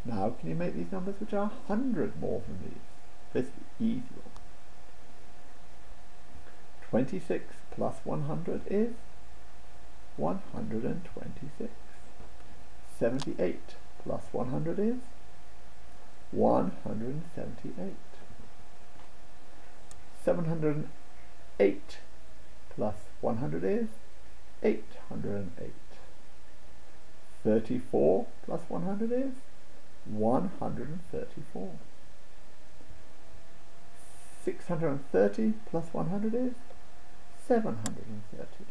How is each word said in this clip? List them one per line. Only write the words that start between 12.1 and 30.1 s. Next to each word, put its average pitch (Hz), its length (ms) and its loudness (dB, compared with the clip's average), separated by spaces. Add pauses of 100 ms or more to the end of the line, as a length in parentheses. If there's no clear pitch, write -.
Seventy-eight - 760 0 (260)
plus - 200 0 (100)
one 123 160 0
hundred 156 320 0
is 240 220 2 (1300)
one 123 400 4 (120)
hundred 110 260 0
and 151 120 -2 (120)
seventy-eight. - 600 -2 (2250)
Seven 170 220 2
hundred 156 280 2
and 151 140 0 (720)
eight - 380 2 (760)
plus 107 200 0 (260)
one 117 160 0
hundred 151 280 0
is 220 240 2 (720)
eight - 260 2 (200)
hundred 101 280 0
and 95 240 0
eight. - 120 -2 (1700)
Thirty-four 123 840 4 (200)
plus 170 220 0
one 165 160 0
hundred 208 280 0
is 262 220 0 (720)
one 110 520 2